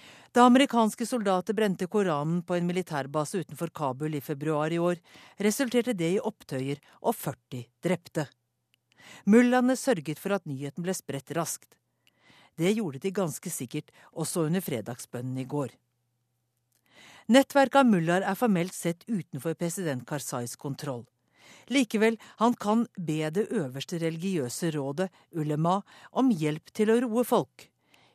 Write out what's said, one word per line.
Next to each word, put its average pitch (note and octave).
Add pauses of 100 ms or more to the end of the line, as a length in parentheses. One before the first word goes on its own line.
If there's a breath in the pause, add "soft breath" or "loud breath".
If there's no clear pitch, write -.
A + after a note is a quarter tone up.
(340 loud breath)
Da B3
amerikanske A#3+
soldater G3+
brente G3
Koranen E3+
på F3
en F3
militærbase D#3
utenfor D#3+
Kabul D3
i C3
februar D3+
i E3+
år, F3 (400 loud breath)
resulterte A#3
det E3+
i A3
opptøyer C#3 (200 soft breath)
og A#3
førti - (180)
drepte. E3 (1040 loud breath)
Mullaene B3
sørget D#3+
for G3
at F#3+
nyheten C#3
ble F3+
spredt C#3
raskt. - (800 soft breath)
Det E3+
gjorde F3+
de F#3+
ganske F3+
sikkert - (220 soft breath)
også E3
under F#3
fredagsbønnen B2
i C3
går. C3+ (1500 loud breath)
Nettverket C4+
av C4
mullaer F3
er G3
formelt F#3+
sett E3+
utenfor E3
president E3
Karzais B2
kontroll. C3+ (680 loud breath)
Likevel, A3+ (180 loud breath)
han A#3
kan A3 (120)
be D#3
det G3+
øverste C#3
religiøse E3
rådet, C#3+ (240 soft breath)
ulema, D#3 (340 loud breath)
om B3+
hjelp D#3
til A3
å A#3+
roe A#3+
folk. - (500 soft breath)